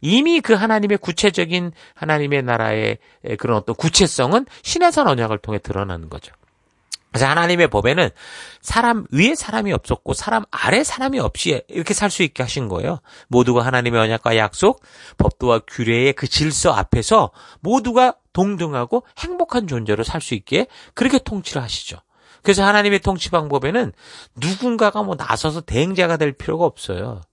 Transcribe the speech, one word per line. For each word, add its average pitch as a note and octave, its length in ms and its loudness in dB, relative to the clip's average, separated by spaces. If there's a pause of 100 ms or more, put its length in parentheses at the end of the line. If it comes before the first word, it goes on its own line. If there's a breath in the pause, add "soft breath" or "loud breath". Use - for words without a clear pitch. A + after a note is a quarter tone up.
이미 C#4+ 400 4
그 - 140 4
하나님의 G#3 440 0
구체적인 F3 720 -2 (220 loud breath)
하나님의 D3 500 0
나라의 A2 540 -2 (400 soft breath)
그런 A#2 180 0
어떤 G#2+ 180 -4
구체성은 E3 720 2 (160 loud breath)
시내산 E4+ 460 2
언약을 A#2 300 0
통해 G#2+ 200 -6
드러나는 F#2+ 500 -6
거죠. - 240 -16 (800)
그래서 C3+ 160 0
하나님의 E3+ 440 4
법에는 A#2+ 380 2 (520 loud breath)
사람 A3+ 500 0
위에 G#3 240 4
사람이 G#3+ 380 -4
없었고 - 420 -4
사람 G#3+ 380 -2
아래 A3 320 0
사람이 C4+ 340 -4
없이 C#3 480 -2
이렇게 - 260 -6
살 G3+ 160 0
수 - 140 -2
있게 C3+ 220 -2
하신 A#2+ 240 -4
거예요. G2+ 320 -4 (260 loud breath)
모두가 B2 400 4
하나님의 A#2+ 340 2
언약과 A2+ 360 2
약속, F#3 440 2 (380 loud breath)
법도와 A#2 480 2
규례의 A#2+ 460 0
그 C3 160 -6
질서 D3+ 440 0
앞에서 A#2 600 2 (260 loud breath)
모두가 A#3+ 560 2 (180)
동등하고 E3+ 720 -2 (140 soft breath)
행복한 E4+ 480 -4
존재로 A2+ 380 -2
살 D#3 160 -6
수 - 140 -6
있게 D3 340 -2 (260 loud breath)
그렇게 C4 240 2
통치를 G3 420 -6
하시죠. - 380 -10 (440 soft breath)
그래서 G3 220 4
하나님의 G3+ 360 4
통치 F#3+ 300 -4
방법에는 D3+ 600 0 (440 loud breath)
누군가가 G#3 680 0
뭐 F#3+ 120 -4
나서서 D3 480 -4
대행자가 E3+ 540 0
될 D3+ 160 0
필요가 D#3+ 320 -4
없어요. G2+ 560 -6 (120)